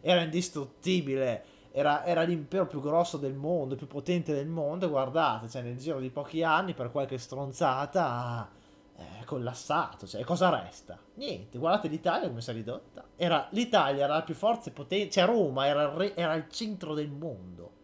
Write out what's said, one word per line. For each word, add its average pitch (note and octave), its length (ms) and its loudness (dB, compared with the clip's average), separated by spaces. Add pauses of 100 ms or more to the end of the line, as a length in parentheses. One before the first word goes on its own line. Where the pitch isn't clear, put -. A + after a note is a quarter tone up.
era F3+ 220 4
indistruttibile, D3+ 1200 0 (260)
era, D3 340 2
era E3 180 4
l'impero E3+ 440 0
più D3 140 -6
grosso D#3+ 380 2
del C#3 160 -2
mondo, C#3 420 -2
più B2+ 100 -12
potente D#3 460 -2
del C#3+ 160 -2
mondo, E3 380 -2
e - 20 0
guardate, C3+ 600 2
cioè, B2 140 -8
nel A#2+ 140 -6
giro C3+ 240 -6
di C3 100 -6
pochi D3 320 -4
anni, E3 320 2
per B2 160 -6
qualche C3+ 280 -4
stronzata, C3 1300 -2 (460)
eh, F#2 240 -16
è A#2 40 -14
collassato. B2+ 840 -4
Cioè, A2 180 -6
cosa E3+ 380 4
resta? - 360 -16 (160)
Niente, B2 440 -10
guardate E3+ 300 2
l'Italia D3+ 400 0
come A#2 120 -6
si A#2+ 100 -8
è - 20 -4
ridotta. A2+ 520 -10 (100)
Era, E3 360 2
l'Italia E3 540 4
era D3 100 2
la D#3+ 80 2
più D#3+ 120 -6
forte A3+ 360 0
e - 20 -20
poten-, - 380 -2
cioè, F3+ 160 6
Roma D3 400 4
era D3 160 4
il D3 80 2
re-, F#3 260 -2
era E3 180 0
il D#3 140 -4
centro F#3 460 -6
del D3+ 160 -2
mondo. F#2 600 -12 (140)